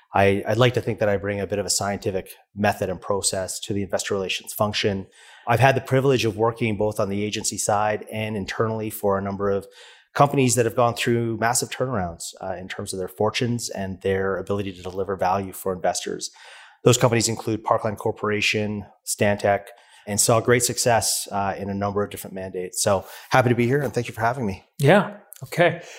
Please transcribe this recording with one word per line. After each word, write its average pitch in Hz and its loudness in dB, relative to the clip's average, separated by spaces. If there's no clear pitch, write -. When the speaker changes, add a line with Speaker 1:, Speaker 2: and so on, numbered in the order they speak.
Speaker 1:
I, 98 2
I'd 107 0
like 123 4
to 113 0
think 110 -4
that 107 2
I 101 0
bring 101 -4
a 95 -4
bit 101 -4
of 95 -4
a 90 -4
scientific 98 -4
method 101 0
and 90 -6
process 95 -2
to - -6
the 101 -2
investor 98 -2
relations 95 -4
function. 104 0
I've 117 2
had 131 6
the 127 0
privilege 131 2
of 107 0
working 113 0
both 107 0
on 101 0
the 101 -2
agency 104 -4
side 107 0
and 107 -4
internally 110 -2
for 101 0
a 98 -2
number 98 -2
of 98 -2
companies 135 4
that 120 4
have 113 -2
gone 117 2
through 117 0
massive 117 0
turnarounds, 95 -6
uh, 95 -8
in 92 -14
terms 98 -10
of 95 -8
their 92 -6
fortunes 117 -2
and 95 -6
their 98 0
ability 98 -2
to 90 -14
deliver 95 -4
value 92 0
for - -4
investors. 90 -4
Those 123 6
companies 117 4
include 110 -4
Parkland 110 0
Corporation, 104 -2
Stantec, 101 2
and 202 -2
saw 117 4
great 123 4
success, - 2
uh, 98 -2
in 98 -6
a 98 -4
number 101 0
of 98 -12
different 95 -12
mandates. 92 -6
So 98 2
happy 123 6
to 120 6
be 120 2
here, 131 2
and 123 -4
thank 120 -4
you 120 -10
for - -8
having 117 0
me. 95 -4
Speaker 2:
Yeah. 165 4
Okay. 165 2